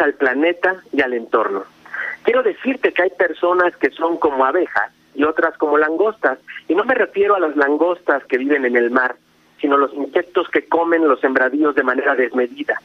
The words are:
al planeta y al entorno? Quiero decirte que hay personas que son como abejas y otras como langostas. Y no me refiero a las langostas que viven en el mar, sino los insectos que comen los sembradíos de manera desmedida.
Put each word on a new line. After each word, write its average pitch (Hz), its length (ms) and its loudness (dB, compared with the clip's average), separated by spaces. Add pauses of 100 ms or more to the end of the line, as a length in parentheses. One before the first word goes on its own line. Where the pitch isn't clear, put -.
al 147 140 0
planeta 170 760 -2
y 139 120 0
al 127 100 -4
entorno? 107 520 -2 (580)
Quiero 254 200 2
decirte 214 520 -2
que - 80 0
hay 190 80 0
personas 175 680 0
que - 140 0
son 165 260 -2
como 135 300 0
abejas 147 440 0 (240)
y 139 100 0
otras 156 340 0
como 151 180 2
langostas. 156 640 0 (280)
Y 156 80 0
no 202 120 0
me 254 80 2
refiero 202 400 2
a 190 60 2
las 156 160 -2
langostas 147 680 0
que 127 140 -2
viven 139 260 0
en 123 140 0
el 120 120 2
mar, 127 260 -2 (440)
sino 143 160 2
los 139 160 0
insectos 165 560 -2
que - 160 -2
comen 165 420 2
los 131 140 2
sembradíos 135 540 0
de 147 80 2
manera 127 320 -2
desmedida. 247 720 -4